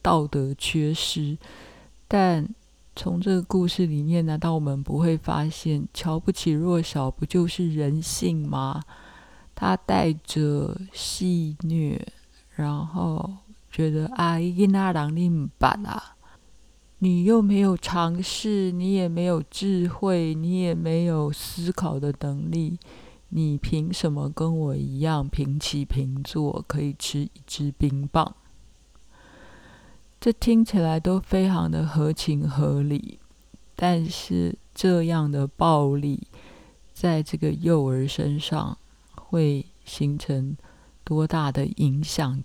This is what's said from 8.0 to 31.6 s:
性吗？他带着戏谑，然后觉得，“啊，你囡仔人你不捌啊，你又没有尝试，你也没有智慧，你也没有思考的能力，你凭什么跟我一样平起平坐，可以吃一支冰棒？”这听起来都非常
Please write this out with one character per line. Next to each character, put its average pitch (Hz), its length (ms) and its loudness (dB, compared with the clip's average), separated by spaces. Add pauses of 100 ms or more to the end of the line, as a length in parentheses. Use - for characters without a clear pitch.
性 165 440 -2
吗？ 143 380 -4 (720)
他 185 220 0
带 185 340 2
着 151 640 -2 (140)
戏 170 680 -2
谑， 160 360 0 (580)
然 147 320 -2
后 170 500 -4 (340)
觉 156 180 0
得 156 260 0
，“啊， 170 220 2
你 175 300 4
囡 196 40 6
仔 190 200 2
人 156 240 0
你 175 140 2
不 147 360 0
捌 - 220 0
啊， - 280 -10 (840)
你 180 240 4
又 226 180 6
没 202 200 4
有 190 160 4
尝 175 440 -2
试， 196 500 -2
你 180 220 0
也 185 140 2
没 170 180 0
有 170 240 2
智 185 380 0
慧， 170 480 0
你 175 240 0
也 170 160 0
没 165 300 0
有 156 260 0
思 170 400 -6
考 156 280 -2
的 143 200 -2
能 147 320 -4
力， 165 260 -2 (520)
你 151 280 0
凭 160 360 -2
什 160 180 0
么 143 180 -2
跟 160 300 -2
我 143 160 -2
一 139 240 -4
样 151 280 0
平 143 320 -2
起 143 260 -4
平 135 380 -2
坐， - 440 -4
可 147 140 -2
以 143 180 -2
吃 - 220 -4
一 - 100 -6 (160)
支 143 300 -4
冰 139 340 2
棒？” - 240 0 (1800)
这 233 140 4
听 226 300 4
起 214 140 2
来 160 220 2
都 180 200 2
非 190 280 2
常 165 240 0